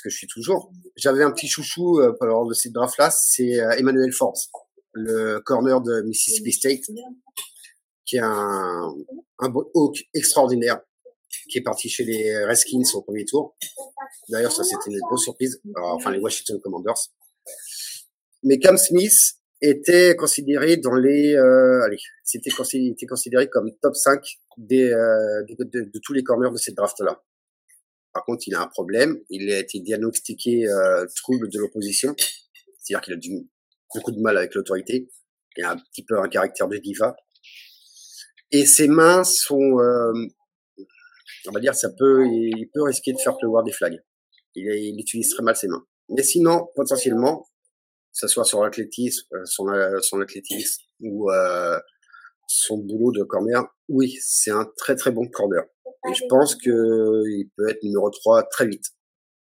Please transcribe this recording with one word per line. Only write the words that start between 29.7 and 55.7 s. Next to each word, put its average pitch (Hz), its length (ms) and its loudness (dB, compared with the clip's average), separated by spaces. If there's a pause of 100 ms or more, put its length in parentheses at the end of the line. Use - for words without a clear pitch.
diagnostiqué, 113 880 -4
euh, 92 480 0
trouble 117 340 -4
de 104 120 -6
l'opposition. 104 520 -4 (680)
C'est-à-dire 98 220 -6
qu'il 92 120 -10
a - 20 -10
du, 87 320 -12 (460)
beaucoup 113 160 -6
de 107 100 -8
mal 110 160 2
avec 90 200 -2
l'autorité. 101 520 -4 (480)
Il 87 80 -8
a 87 60 -4
un 87 60 -6
petit - 280 -18
peu 110 160 -2
un 95 80 -2
caractère 95 380 -2
de 101 120 -6
diva. 101 360 -4 (1400)
Et 143 160 6
ses 156 220 6
mains 165 340 8
sont, 139 560 2
euh, 120 340 2 (1300)
on 101 60 -12
va 104 80 -4
dire, 127 160 0
ça 110 200 -2
peut, 131 300 6
il 113 480 -2
peut 151 80 0
risquer 135 300 -2
de 131 60 -6
faire - 180 -2
pleuvoir 113 260 2
des 110 80 -4
flags. 82 320 -6 (540)
Il, 92 100 -10
il 104 320 -6
utilise 113 320 -4
très - 140 -6
mal 113 100 2
ses 101 140 -4
mains. - 160 -6 (240)
Mais - 160 -2
sinon, 170 500 4
potentiellement, 131 680 0
que - 760 -20
ce - 80 -6
soit 113 180 0
sur 107 200 2
l'athlétisme, 110 600 -6 (100)
euh, 92 100 -8
son, 95 240 -6
euh, 98 320 0
son 98 200 -4
athlétisme 98 640 -8 (160)
ou, 104 320 -4
euh, 90 480 0 (720)
son - 300 -2
boulot 110 340 0
de 101 100 -2
corner, 117 420 0 (240)
oui, 131 320 0
c'est - 300 -2
un 110 260 0
très, 139 200 -2
très 135 160 0
bon 117 160 -2
corner. 98 340 -2 (460)